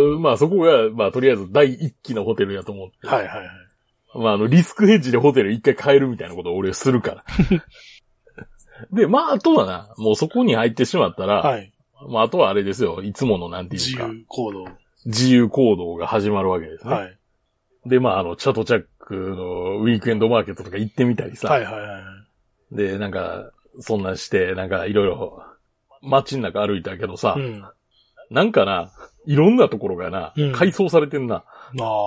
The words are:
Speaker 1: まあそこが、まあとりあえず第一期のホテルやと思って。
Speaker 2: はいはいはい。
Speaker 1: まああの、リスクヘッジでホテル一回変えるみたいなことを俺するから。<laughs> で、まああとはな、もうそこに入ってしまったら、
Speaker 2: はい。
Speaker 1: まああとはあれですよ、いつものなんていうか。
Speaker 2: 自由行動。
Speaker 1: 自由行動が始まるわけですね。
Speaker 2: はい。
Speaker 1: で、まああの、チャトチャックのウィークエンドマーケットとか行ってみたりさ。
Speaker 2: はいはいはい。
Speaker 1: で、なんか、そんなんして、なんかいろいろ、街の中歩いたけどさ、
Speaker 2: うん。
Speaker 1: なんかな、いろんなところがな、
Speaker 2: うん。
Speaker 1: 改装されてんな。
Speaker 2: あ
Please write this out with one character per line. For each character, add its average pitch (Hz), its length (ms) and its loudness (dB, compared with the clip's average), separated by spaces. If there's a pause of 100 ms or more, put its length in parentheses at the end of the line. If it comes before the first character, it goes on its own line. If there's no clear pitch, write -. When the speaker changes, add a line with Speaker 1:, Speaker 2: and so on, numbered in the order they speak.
(180)
Speaker 1:
ま 156 140 2
あ 113 40 2
そ 151 120 2
こ 196 100 2
が、 135 320 4
ま 110 160 -2
あ 95 60 -2
と 127 80 -2
り 135 80 6
あ 123 60 6
え - 20 0
ず 95 140 -8
第 135 240 4
一 147 280 -6
期 123 120 -8
の 104 100 -4
ホ 110 100 -2
テ 104 100 0
ル 98 100 -6
や 95 80 -10
と 104 100 -12
思 98 140 -14
っ - 40 -20
て。 - 160 -20
Speaker 2:
は 131 140 0
い 95 60 -6
は - 80 -14
い - 40 -10
は 92 60 -14
い。 90 40 -18 (680)
Speaker 1:
ま 113 160 2
あ - 40 4
あ 101 40 0
の、 107 80 2
リ 165 160 6
ス - 120 0
ク 208 120 4
ヘ 214 100 8
ッ 175 40 4
ジ 127 120 -2
で 120 60 4
ホ 135 140 6
テ 123 100 4
ル 101 100 0
一 117 80 -4
回 135 140 2
変 143 220 4
え 139 40 8
る 135 80 0
み 117 80 -6
た - 100 -10
い - 20 -16
な 85 60 -16
こ 90 80 -10
と 87 80 -8
を 90 60 -2
俺 95 160 -2
す - 180 0
る 120 120 2
か - 140 -6
ら。 - 80 -20 (880)
<laughs> - 800 -20
で、 214 140 4
ま 285 240 2
あ - 20 2
あ 214 60 0
と 320 160 4
は 107 120 4
な、 90 320 -10
も 110 140 2
う 107 40 4
そ 156 120 -2
こ 247 160 0
に 156 100 4
入 113 140 2
っ - 40 2
て 123 120 0
し 185 120 -2
ま 117 120 2
っ 85 80 -8
た 95 100 -6
ら、 104 160 2
Speaker 2:
は 131 160 0
い。 98 140 -16 (360)
Speaker 1:
ま 117 120 0
あ - 40 6
あ 117 40 0
と 175 100 -2
は 113 120 4
あ 98 40 -2
れ 101 80 2
で 98 120 -4
す 120 80 -2
よ、 92 200 -4
い 101 100 -8
つ 135 120 -4
も 104 140 2
の 87 100 -10
な 90 140 -10
ん 90 60 -14
て - 80 -8
い - 20 -6
う 127 180 -6
か。 117 100 -8
Speaker 2:
自 113 120 -10
由 - 100 -20
行 113 240 -8
動。 95 120 -12 (420)
Speaker 1:
自 120 240 2
由 120 180 6
行 113 280 4
動 87 200 -8
が 85 100 -6
始 104 240 0
ま 98 120 0
る 95 80 0
わ 90 100 0
け 78 60 -12
で 80 120 -16
す - 80 -16
ね。 117 60 -4
Speaker 2:
は 101 140 -4
い。 95 120 -20 (680)
Speaker 1:
で、 123 120 4
ま 123 120 2
あ 95 100 0
あ - 20 -4
の、 85 140 -6
チ - 120 -2
ャ 131 40 2
ト 110 120 -2
チ 120 100 2
ャ 104 40 2
ッ 87 60 -4 (140)
ク - 160 -14
の 92 640 -6
ウ 110 80 0
ィ 117 100 4
ー 101 40 -2
ク 120 100 -2
エ 113 40 2
ン 107 40 -2
ド 113 100 2
マ 117 120 4
ー - 40 -4
ケ 101 80 -10
ッ - 20 -12
ト - 80 -16
と 95 80 -14
か 95 60 -10
行 107 160 -6
っ - 20 -20
て 127 100 2
み 120 120 2
た - 100 -6
り - 100 -14
さ。 110 120 -6
Speaker 2:
は 143 100 2
い - 60 -2
は - 60 -12
い - 40 -10
は 104 260 -14 (720)
い。 110 40 -12
Speaker 1:
で、 98 220 -4
な 101 100 -6
ん - 20 -8
か、 92 400 -10 (300)
そ 110 160 -4
ん 98 60 -4
な 95 100 -6
ん 92 40 -6
し - 120 -12
て、 92 260 -2
な 92 120 -6
ん - 20 -12
か 92 180 -4
い 104 60 -6
ろ 101 120 2
い - 20 0
ろ、 - 360 -8 (600)
街 135 340 0
の 123 60 -6
中 104 240 -4
歩 101 100 -2
い 85 60 -8
た 92 160 -12
け 110 80 -6
ど 90 100 -10
さ、 98 200 -2
Speaker 2:
う 139 40 -6
ん。 110 240 -12 (680)
Speaker 1:
な 143 120 2
ん 220 80 0
か 101 120 4
な、 92 280 -4 (340)
い 147 100 0
ろ 165 140 6
ん 247 60 4
な 220 120 6
と 110 100 -4
こ - 100 -6
ろ 92 80 -4
が 87 140 -8
な、 87 260 -8
Speaker 2:
う 147 140 0
ん。 - 20 -4
Speaker 1:
改 180 200 2
装 190 160 -2
さ 165 120 4
れ 151 60 -2
て 143 120 -6
ん 127 80 -4
な。 107 100 -2
Speaker 2:
あ - 80 -12 (640)